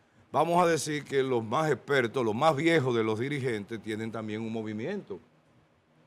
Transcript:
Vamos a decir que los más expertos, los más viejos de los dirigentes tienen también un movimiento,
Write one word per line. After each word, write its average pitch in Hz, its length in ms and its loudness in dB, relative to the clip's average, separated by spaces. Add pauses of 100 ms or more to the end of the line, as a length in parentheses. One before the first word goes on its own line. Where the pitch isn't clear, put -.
(320)
Vamos 165 300 4
a 175 40 6
decir 151 380 0
que 135 180 2
los 127 220 0
más 151 260 0
expertos, 127 540 0
los 107 100 2
más 147 220 4
viejos 160 380 2
de 113 100 2
los 110 160 0
dirigentes 117 600 -4
tienen 110 280 -6
también 110 300 -8
un 113 120 -6
movimiento, 113 680 -8 (880)